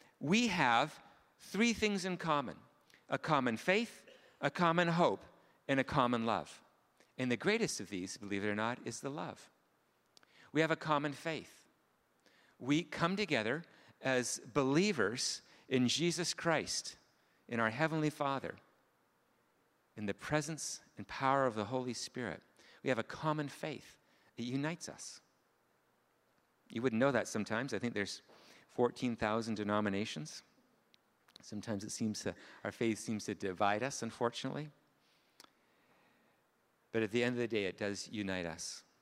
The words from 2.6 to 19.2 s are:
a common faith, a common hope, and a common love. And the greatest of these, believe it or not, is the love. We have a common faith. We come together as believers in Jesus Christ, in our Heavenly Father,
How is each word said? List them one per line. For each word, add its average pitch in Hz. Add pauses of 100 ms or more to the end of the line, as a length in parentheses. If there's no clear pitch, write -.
a 139
common 127
faith, 208 (340)
a 143
common 170
hope, 165 (420)
and 135
a 127
common 123
love. 95 (560)
And 127
the 120
greatest 214
of 98
these, 95
believe 98
it 107
or 104
not, 117
is 120
the 139
love. 147 (1040)
We 147
have 160
a 156
common 151
faith. 139 (1080)
We 147
come 170
together 151 (400)
as 127 (140)
believers 139 (260)
in 127
Jesus 156
Christ, - (520)
in 117
our 110
Heavenly 151
Father, 139 (1400)